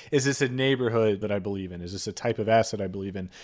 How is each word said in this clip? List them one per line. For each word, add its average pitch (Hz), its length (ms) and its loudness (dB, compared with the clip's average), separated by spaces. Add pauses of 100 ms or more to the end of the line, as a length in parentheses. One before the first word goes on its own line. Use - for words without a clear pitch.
is 139 140 2
this 139 180 2
a 135 60 4
neighborhood 120 720 2
that 104 140 -2
I 101 60 0
believe 95 340 -6
in? 87 80 -10
Is 87 100 -10
this 98 160 -8
a 104 60 -6
type 117 260 -4
of 107 80 -2
asset 110 320 4
I 95 80 -2
believe 98 300 -6
in? 92 120 -8 (140)